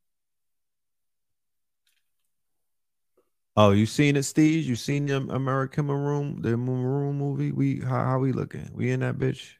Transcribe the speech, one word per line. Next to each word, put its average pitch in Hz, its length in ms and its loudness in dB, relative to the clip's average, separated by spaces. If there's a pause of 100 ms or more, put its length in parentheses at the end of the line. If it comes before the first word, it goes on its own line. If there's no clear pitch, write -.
(3500)
oh, 104 160 8
you 104 120 6
seen 143 300 2
it, 139 80 0
Steve? 156 420 2
You 127 120 -2
seen 143 300 -2
the 139 100 -2
American 135 720 -2
Maroon, 143 540 -2
the 117 160 0
Maroon 127 640 -2
movie? 143 320 -2
We, 139 300 0
how, 127 240 0
how 131 160 0
we 135 100 0
looking? - 420 -6
We 120 200 -2
in 131 80 -2
that 127 180 -4
bitch? 131 420 -4